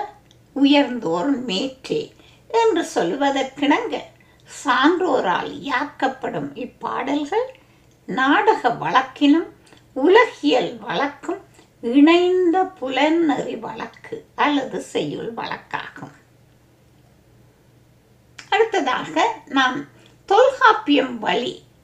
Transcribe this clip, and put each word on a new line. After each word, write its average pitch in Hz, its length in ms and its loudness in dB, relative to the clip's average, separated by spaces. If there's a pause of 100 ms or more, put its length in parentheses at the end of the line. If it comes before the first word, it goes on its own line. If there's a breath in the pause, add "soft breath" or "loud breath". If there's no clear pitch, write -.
(560)
உயர்ந்தோர் 247 880 2
மேற்றே 208 560 -4 (480 soft breath)
என்று 440 460 2
சொல்வதற்கிணங்க, 285 1000 0 (540 soft breath)
சான்றோரால் 262 1120 0
இயாக்கப்படும் 254 960 -6
இப்பாடல்கள் 285 920 -4 (600 soft breath)
நாடக 285 640 2
வழக்கினும் 269 800 2 (440 soft breath)
உலகியல் 339 840 2
வழக்கும் 285 640 -6 (400 soft breath)
இணைந்த 349 840 4
புலனறி 294 960 0
வழக்கு - 640 -14 (100)
அல்லது 247 460 0
செய்யுள் - 520 -6
வழக்காகும். - 840 -12 (2250)
அடுத்ததாக 392 640 0 (300)
நாம் 254 400 -2 (400 soft breath)
தொல்காப்பியம் 392 920 2
வழி 208 440 -4 (200)